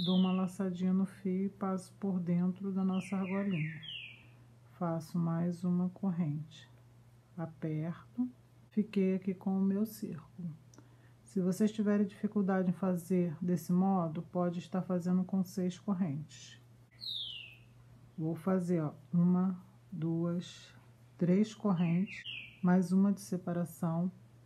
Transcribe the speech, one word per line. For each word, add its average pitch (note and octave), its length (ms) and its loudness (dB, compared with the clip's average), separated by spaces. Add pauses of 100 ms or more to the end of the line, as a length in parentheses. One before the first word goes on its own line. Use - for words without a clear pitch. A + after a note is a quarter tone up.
dou F#3 140 4
uma F#3 140 4
laçadinha F#3 580 0
no F#3+ 140 4
fio F#3+ 400 -2
e G3+ 40 -2
passo F#3+ 480 -4
por F#3+ 220 -2
dentro F3+ 540 0
da F#3+ 100 0
nossa F#3+ 320 0
argolinha. F#3 640 -2 (960)
Faço E3 440 -4
mais E3+ 460 0
uma F3+ 280 2
corrente. D#3+ 760 -4 (680)
Aperto. E3 920 -6 (420)
Fiquei G3 440 2
aqui F#3+ 180 -2
com F#3+ 240 -2
o F#3+ 60 4
meu G3 220 2
círculo. F3 680 -10 (720)
Se - 160 -4
vocês F#3+ 320 2
tiverem G#3 340 2
dificuldade F#3+ 640 0
em F3+ 40 0
fazer F3 680 0
desse F3 300 0
modo, F3+ 520 2
pode F3 360 -2
estar F3+ 220 -4
fazendo F3+ 420 0
com F#3+ 180 0
seis F3+ 380 -4
correntes. F3 840 -4 (1500)
Vou D#3+ 200 -2
fazer, F3+ 440 0
ó, D3+ 140 0 (180)
uma, F3+ 480 4 (320)
duas, E3+ 800 -4 (460)
três F#3 380 4
correntes, F3 680 2 (380)
mais F3+ 300 4
uma G3 200 6
de G3 80 0
separação, F3 920 -2 (340)